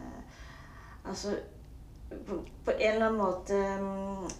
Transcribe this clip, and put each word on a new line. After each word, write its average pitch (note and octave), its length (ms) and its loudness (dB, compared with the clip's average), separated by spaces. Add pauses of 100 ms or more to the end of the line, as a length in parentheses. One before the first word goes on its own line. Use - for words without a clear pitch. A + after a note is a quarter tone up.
(1080)
alltså, G3 200 -2 (1000)
på, F#3+ 60 0 (300)
på - 140 4
en G#3+ 180 6
eller A3 100 6
annan A3+ 120 6
måte, F#3+ 380 4
mm, G3 600 2 (240)